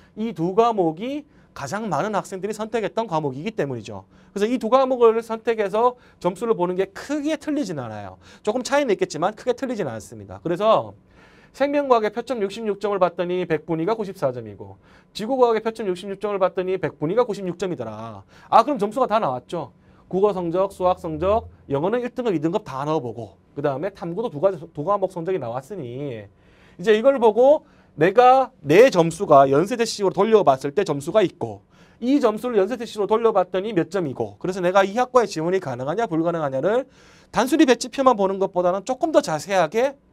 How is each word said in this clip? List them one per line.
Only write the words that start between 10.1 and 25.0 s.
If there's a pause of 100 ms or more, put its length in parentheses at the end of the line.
그래서 (580)
생명과학의
표점
육십육
점을
봤더니
백
분위가
구십사
점이고 (360)
지구과학의
표점
육십육
점을
봤더니
백
분위가
구십육
점이더라. (240)
아,
그럼
점수가
다
나왔죠. (380)
국어
성적,
수학
성적, (220)
영어는
일
등급,
이
등급
다
넣어보고 (180)
그
다음에
탐구도
두
가지, (160)
두
과목